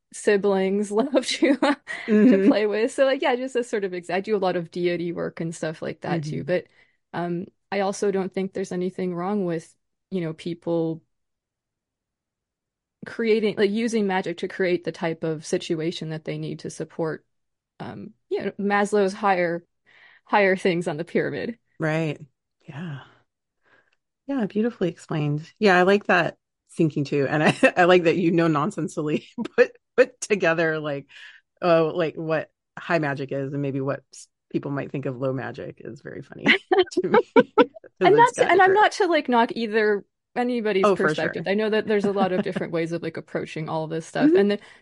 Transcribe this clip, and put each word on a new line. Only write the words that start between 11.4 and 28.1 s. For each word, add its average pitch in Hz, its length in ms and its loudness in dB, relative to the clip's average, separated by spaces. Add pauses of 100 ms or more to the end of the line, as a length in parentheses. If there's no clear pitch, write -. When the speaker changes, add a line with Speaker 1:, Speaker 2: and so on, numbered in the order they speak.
Speaker 1:
creating, 214 500 0
like, 202 140 2
using 220 360 0
magic 185 320 -2
to 190 100 -6
create 180 360 -2
the 170 80 -6
type 165 320 -6
of 160 220 -4
situation 165 640 -4
that 156 140 -10
they 151 140 -8
need 156 220 -10
to - 100 -12
support, 160 540 -8 (560)
um, - 320 -14 (180)
you 392 140 -4
know, 196 140 -4
Maslow's 202 560 0
higher, 180 500 0 (600)
higher 196 320 2
things 175 320 0
on 156 80 -4
the 156 80 -6
pyramid. 156 540 -4 (200)
Speaker 2:
Right. 156 420 -2 (460)
Yeah. 147 340 -12 (1300)
Yeah, 269 200 -2
beautifully 208 420 -2
explained. 151 720 -4
Yeah, 190 200 6
I 180 40 6
like 202 240 4
that 180 300 2 (360)
thinking 151 320 0
too. 143 240 -2
And 151 140 0
I, 160 200 4
<laughs> 262 140 4
I 180 80 4
like 175 200 6
that 165 120 4